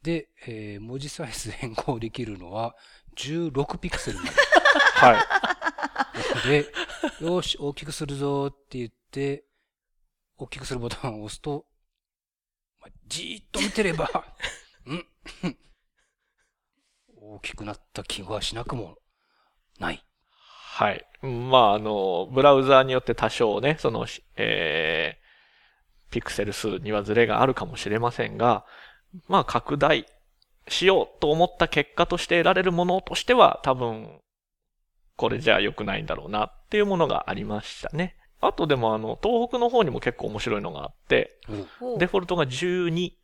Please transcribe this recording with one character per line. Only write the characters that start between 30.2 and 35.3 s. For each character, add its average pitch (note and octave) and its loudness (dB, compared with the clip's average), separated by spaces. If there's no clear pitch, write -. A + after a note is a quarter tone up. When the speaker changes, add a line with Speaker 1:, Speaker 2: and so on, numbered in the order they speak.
Speaker 2:
し - 0
よ F#3+ 6
う - -10
と D3+ 4
思 E3 4
っ - -4
た E3+ 4
結 - 0
果 F3 4
と F3 -2
し - -6
て E3+ 4
得 E3 4
ら F3+ 6
れ F#3 2
る F3+ 2
も F3 2
の F3+ 0
と - -8
し - -4
て B3 4
は、 A3+ 6
多 C3+ 4
分、 A2 -6
こ A#2 0
れ A2 -2